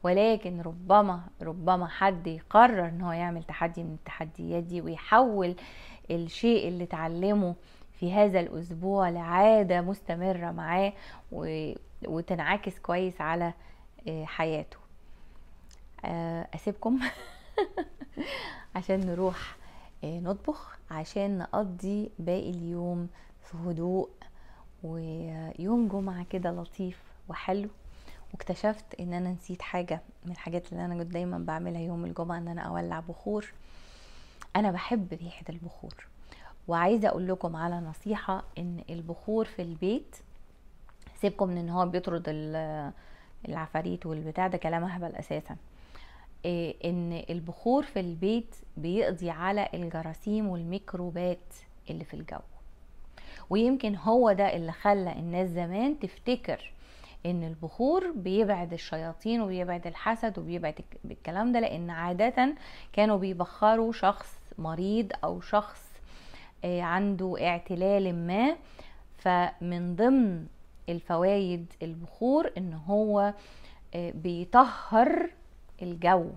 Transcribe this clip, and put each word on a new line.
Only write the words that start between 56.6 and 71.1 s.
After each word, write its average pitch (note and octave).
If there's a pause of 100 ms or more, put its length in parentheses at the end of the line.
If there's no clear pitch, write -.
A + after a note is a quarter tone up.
ان F3
البخور A#3
بيبعد F#3+
الشياطين E3
وبيبعد F3+
الحسد A3
وبيبعد E3
الك-، -
الكلام G#3
ده، A#3+
لان E3+
عادة G3+ (380)
كانوا G#3+
بيبخروا G3+
شخص - (200)
مريض F#3 (120)
او F3
شخص، - (720)
آه، F3+
عنده F#3
اعتلال F3+
ما. A#3 (600)
فمن F3
ضمن G#3 (420)
الفوايد F3 (100)